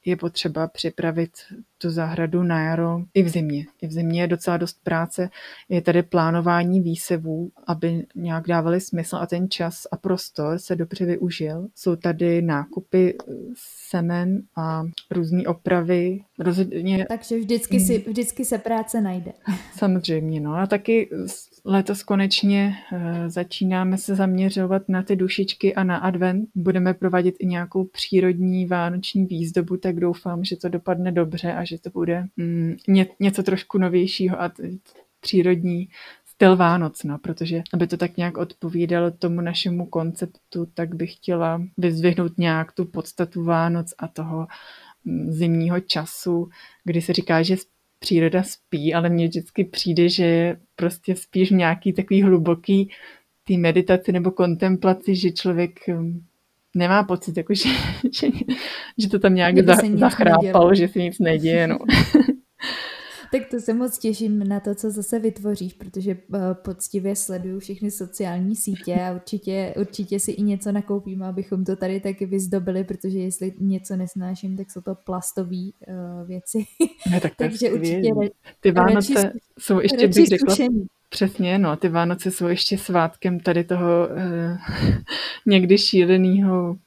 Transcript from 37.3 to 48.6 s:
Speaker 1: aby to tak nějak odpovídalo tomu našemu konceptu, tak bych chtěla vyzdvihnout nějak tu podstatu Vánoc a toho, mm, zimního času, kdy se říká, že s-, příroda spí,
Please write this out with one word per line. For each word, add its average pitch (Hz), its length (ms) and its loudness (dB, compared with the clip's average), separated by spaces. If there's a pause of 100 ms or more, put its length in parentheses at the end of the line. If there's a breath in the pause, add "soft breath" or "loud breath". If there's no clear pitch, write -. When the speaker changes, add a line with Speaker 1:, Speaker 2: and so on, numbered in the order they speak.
Speaker 1:
aby 170 140 2
to 170 100 -4
tak 175 200 -4
nějak 175 220 -4
odpovídalo 170 720 -2
tomu 170 300 -4
našemu 175 460 -4
konceptu, 170 880 -6
tak 170 200 -6
bych 170 180 -6
chtěla 170 500 -2 (160)
vyzdvihnout 170 600 2
nějak 160 340 0
tu 180 120 -4
podstatu 170 600 -6
Vánoc 170 540 0
a 160 100 -8
toho, 160 380 -8 (580 loud breath)
mm, 160 280 -4
zimního 165 480 0
času, 175 680 -4 (360 loud breath)
kdy 165 180 0
se 180 100 -2
říká, 170 300 2
že 185 140 2
s-, 190 100 -8 (320)
příroda 170 440 2
spí, 160 520 -4